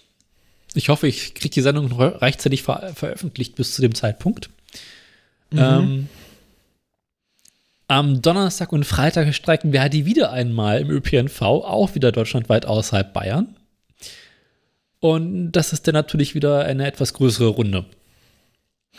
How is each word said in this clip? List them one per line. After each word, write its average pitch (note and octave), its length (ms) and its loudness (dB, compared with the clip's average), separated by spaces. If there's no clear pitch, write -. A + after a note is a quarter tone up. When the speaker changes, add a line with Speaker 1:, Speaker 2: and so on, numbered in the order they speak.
Speaker 1:
ich - 160 0
hoffe, D3 180 2
ich - 260 -4
krieg - 200 -8
die C3+ 80 2
Sendung C#3+ 260 2
noch A#2+ 120 -2
rechtzeitig C3+ 420 0
ver-, - 300 -6
veröffentlicht - 640 -8
bis - 180 -4
zu - 80 -6
dem A2+ 140 2
Zeitpunkt. - 540 -4
Speaker 2:
Mhm. D#3 80 -2
Speaker 1:
Ähm, C3+ 500 4
am C#3 340 2
Donnerstag F3+ 500 0
und D3 120 0
Freitag D3+ 500 0
streiken D#3 400 0
wir C3+ 80 2
halt C#3+ 120 0
wieder F3+ 380 2
einmal A#2 480 0
im D3 120 -4
Ö C#3+ 100 0
P - 160 0
N B2+ 100 2
V, C#3 380 0
auch G3 300 0
wieder C3 160 2
deutschlandweit A2+ 560 0
außerhalb G#2+ 460 0
Bayern. A#2+ 420 -2
Und E3 540 0
das E3 200 0
ist - 140 -6
dann D#3 60 4
natürlich D3+ 420 0
wieder C#3+ 300 2
eine C3+ 200 -2
etwas - 300 -4
größere A#2 320 2
Runde. G2+ 380 0